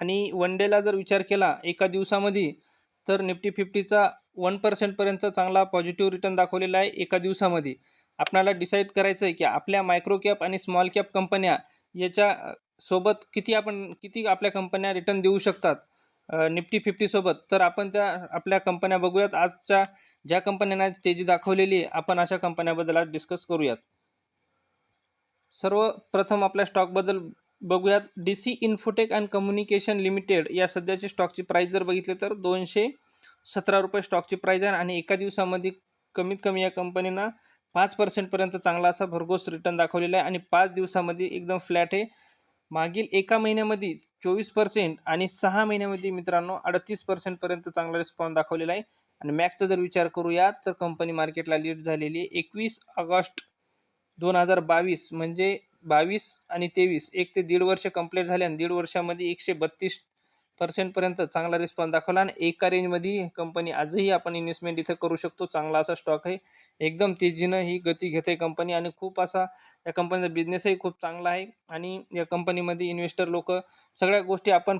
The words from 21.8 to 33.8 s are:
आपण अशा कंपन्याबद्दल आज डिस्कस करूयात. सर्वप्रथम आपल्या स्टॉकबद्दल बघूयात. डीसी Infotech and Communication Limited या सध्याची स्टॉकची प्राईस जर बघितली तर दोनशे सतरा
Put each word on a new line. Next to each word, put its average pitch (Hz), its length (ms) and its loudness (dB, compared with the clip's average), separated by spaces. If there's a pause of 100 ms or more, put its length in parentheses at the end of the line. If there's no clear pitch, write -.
आपण 175 360 -2
अशा 175 160 0
कंपन्याबद्दल 165 600 -2
आज 165 140 2
डिस्कस 156 360 -10
करूयात. 151 300 0 (1900)
सर्वप्रथम 202 840 2
आपल्या 196 200 2
स्टॉकबद्दल 190 540 0 (420)
बघूयात. 190 400 2 (160)
डीसी 196 480 -4
Infotech 220 460 0
and 208 160 0 (100)
Communication 202 640 0
Limited 190 500 2
या 180 160 2
सध्याची 185 420 -6
स्टॉकची 185 340 -4
प्राईस 180 280 0
जर 185 120 0
बघितली 185 320 -2
तर 202 200 -4
दोनशे 185 540 0 (680)
सतरा 196 260 2